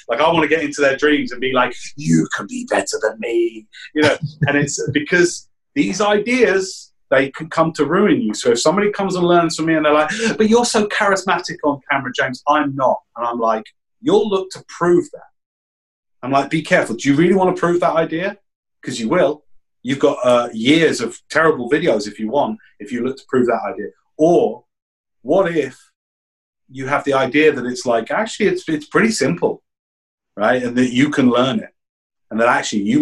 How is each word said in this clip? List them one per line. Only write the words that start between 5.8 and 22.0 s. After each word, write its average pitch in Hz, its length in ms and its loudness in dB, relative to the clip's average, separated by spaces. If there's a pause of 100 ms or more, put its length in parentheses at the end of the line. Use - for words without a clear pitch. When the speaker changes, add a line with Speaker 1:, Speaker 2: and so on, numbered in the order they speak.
Speaker 1:
ideas, 208 880 0 (180)
they 135 200 2
can 160 180 -12
come 160 260 0
to 147 120 0
ruin 170 340 2
you. 107 140 -2
So - 160 0
if 117 100 2
somebody 202 320 2
comes 190 240 -4
and 175 100 0
learns 170 300 2
from 160 100 -4
me 160 80 2
and 156 120 2
they're 147 80 4
like, 151 160 2 (260)
"But 214 140 2
you're 233 160 4
so 214 220 0
charismatic 190 760 -2
on 139 160 -2 (100)
camera, 131 240 -2
James." 131 320 -4
I'm 143 300 0
not. 127 220 2 (180)
And 117 100 -4
I'm 120 120 -4
like, 110 260 0 (400)
you'll 208 240 2
look 190 220 -2
to - 120 -16 (160)
prove 175 340 2
that. - 180 -20 (920)
I'm 127 80 -8
like, 139 200 0
"Be 160 120 -2
careful. 151 340 0
Do - 120 -2
you 139 80 4
really 180 180 4
want 185 200 2
to - 60 -8
prove 175 200 2
that 160 160 0
idea? 165 320 -2 (540)
'Cause 123 180 -8
you 113 80 -4
will. 147 360 0 (420)
You've 139 120 -4 (100)
got, - 160 0
uh, 120 280 2
years 131 480 2
of 117 180 -6 (180)
terrible 143 400 2
videos 117 300 0